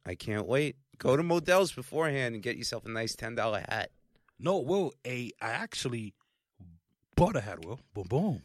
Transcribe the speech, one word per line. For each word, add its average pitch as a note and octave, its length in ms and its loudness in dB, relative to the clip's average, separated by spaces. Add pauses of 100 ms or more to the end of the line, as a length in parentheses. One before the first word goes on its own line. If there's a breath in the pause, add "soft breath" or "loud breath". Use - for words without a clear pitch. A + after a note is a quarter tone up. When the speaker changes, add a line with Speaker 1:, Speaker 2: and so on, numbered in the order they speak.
Speaker 1:
I F2+ 100 -8
can't G#2+ 320 -4
wait. C#3 280 0 (220)
Go B2+ 200 4
to E3 60 2
Modell's F3 480 4
beforehand C#3 640 -2
and G2+ 80 -8
get A#2+ 140 -2
yourself - 280 -6
a A2+ 40 -8
nice A2+ 260 -4
ten A#2 200 -8
dollar G#2+ 320 0
hat. G#2+ 240 -4 (480)
Speaker 2:
No, F3 200 2
Will, E3 340 0 (120)
a, B2 260 -6 (100)
I A2+ 100 -2
actually A#2+ 640 -4 (1040)
bought F3+ 200 6
a A#2+ 60 0
hat, G2 240 -8
Will. A2 140 -8 (140)
Boom, F#2+ 160 -6
boom. C3+ 360 2